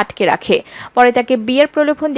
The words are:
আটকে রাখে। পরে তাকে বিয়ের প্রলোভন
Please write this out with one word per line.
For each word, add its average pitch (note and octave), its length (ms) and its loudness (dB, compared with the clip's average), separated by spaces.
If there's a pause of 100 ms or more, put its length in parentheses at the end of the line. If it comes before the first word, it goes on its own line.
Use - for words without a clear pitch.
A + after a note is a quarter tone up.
আটকে - 300 -4
রাখে। D3+ 260 -2 (380)
পরে B3 220 6
তাকে B3+ 160 0 (140)
বিয়ের C4+ 260 2
প্রলোভন D4+ 440 -2